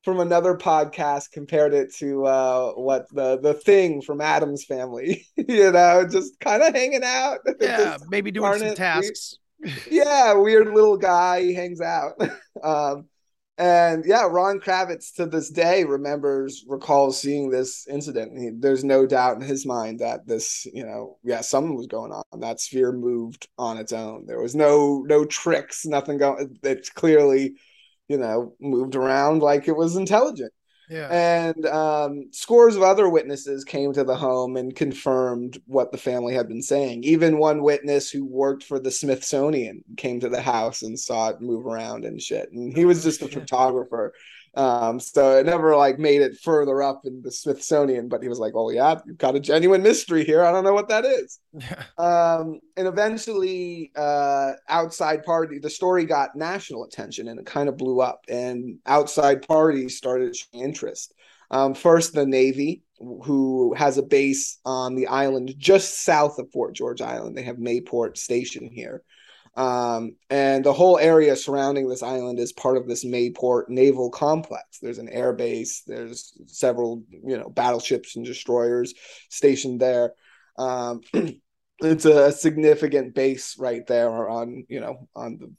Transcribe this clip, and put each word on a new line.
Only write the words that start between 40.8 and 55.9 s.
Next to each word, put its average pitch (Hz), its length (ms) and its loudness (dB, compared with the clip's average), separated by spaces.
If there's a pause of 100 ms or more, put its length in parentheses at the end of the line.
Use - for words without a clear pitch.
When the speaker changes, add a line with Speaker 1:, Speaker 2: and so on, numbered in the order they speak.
Speaker 1:
and 113 160 -10
saw 113 320 -4
it - 100 -10
move 117 240 -6
around 113 400 -10
and 110 160 -12
shit. 110 320 -8
And 123 240 -8
he 170 80 4
was 175 160 4
Speaker 2:
Oh, 160 80 0
Speaker 1:
just 151 140 -4
a - 80 -10
Speaker 2:
shit. 135 100 -16
Speaker 1:
photographer. 123 720 -2 (420)
Um, 120 460 0
so 135 380 4
it 139 80 4
never, 156 300 4
like, 139 220 4
made 147 220 4
it 131 180 2
further 143 440 0
up 139 240 -4
in 127 160 -14
the 123 100 -12
Smithsonian, 135 760 -2
but 120 120 -6
he 127 60 -8
was 120 100 -6
like, 107 160 -6
"Oh 113 140 -2
yeah, 143 380 2
you've - 100 -18
got 131 180 0
a 139 60 0
genuine 170 420 4
mystery 175 420 2
here. 160 200 4
I 170 80 4
don't 185 120 0
know 196 100 4
what 202 160 -2
that 220 160 0
is." 262 320 -2 (160)
Speaker 2:
Yeah. 139 300 -16 (120)
Speaker 1:
Um, 165 640 0 (160)
and 185 100 -4
eventually, 185 1120 -4
uh, 143 560 0 (160)
outside 160 560 -2
party, 160 340 -2
the 147 120 -8
story 180 340 0